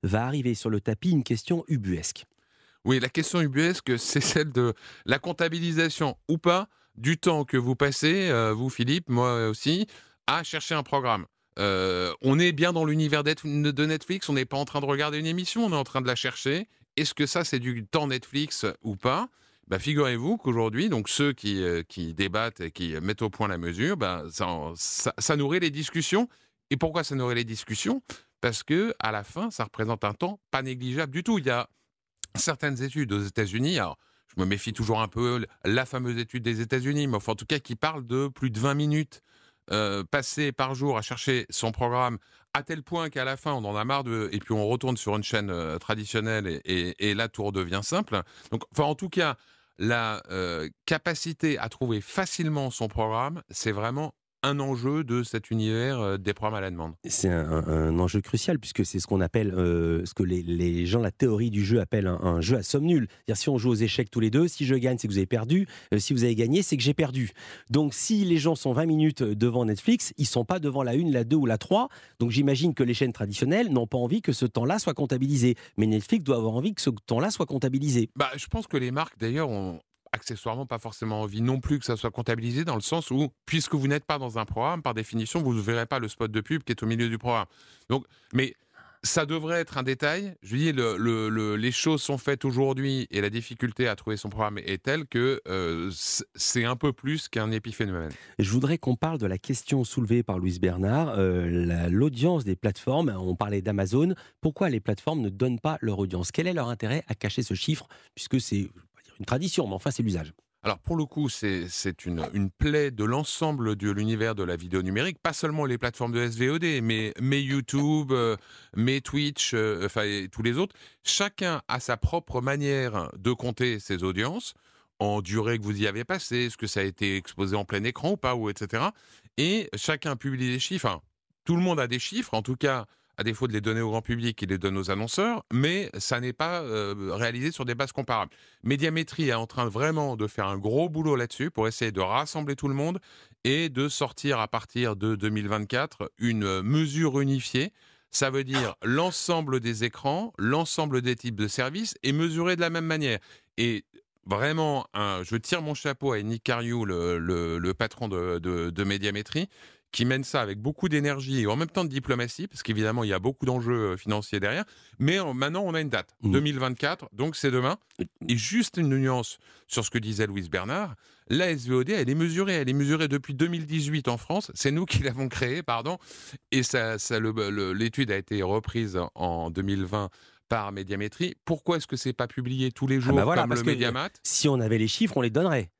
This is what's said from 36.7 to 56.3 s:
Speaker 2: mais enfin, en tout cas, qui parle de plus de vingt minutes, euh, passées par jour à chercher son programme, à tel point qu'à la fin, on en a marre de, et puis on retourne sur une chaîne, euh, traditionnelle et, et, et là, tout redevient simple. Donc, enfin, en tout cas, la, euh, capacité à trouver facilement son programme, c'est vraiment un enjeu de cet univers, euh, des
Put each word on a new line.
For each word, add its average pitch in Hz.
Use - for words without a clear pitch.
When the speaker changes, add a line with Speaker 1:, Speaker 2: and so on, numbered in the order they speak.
Speaker 2:
mais 127
enfin, 107
en 107
tout 107
cas, 151
qui -
parle 151
de 131
plus 131
de 107
vingt 139
minutes, 151
euh, 101
passées 143
par 135
jour 131
à -
chercher 123
son -
programme, 123
à 143
tel 156
point 165
qu'à 135
la 131
fin, 147
on 117
en 104
a 107
marre 135
de, 113
et 104
puis -
on 104
retourne 123
sur 104
une 107
chaîne, 104
euh, 85
traditionnelle 107
et, 80
et, 92
et 101
là, 113
tout 104
redevient 95
simple. 160
Donc, 113
enfin, 147
en 147
tout 185
cas, 156
la, 110
euh, 85
capacité 160
à 113
trouver 113
facilement 156
son 113
programme, 117
c'est -
vraiment 120
un 143
enjeu 135
de 120
cet 113
univers, 113
euh, 98
des 98